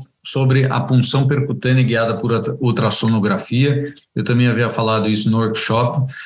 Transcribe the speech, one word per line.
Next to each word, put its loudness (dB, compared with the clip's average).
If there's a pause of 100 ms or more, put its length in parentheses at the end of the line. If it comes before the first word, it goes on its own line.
(220)
sobre 2
a -2
punção 2
percutânea 0
guiada 0
por -2
ultra-, -2
ultrassonografia. 0 (200)
Eu -2
também 2
havia 2
falado 0
isso 0
no 2
workshop. 0 (140)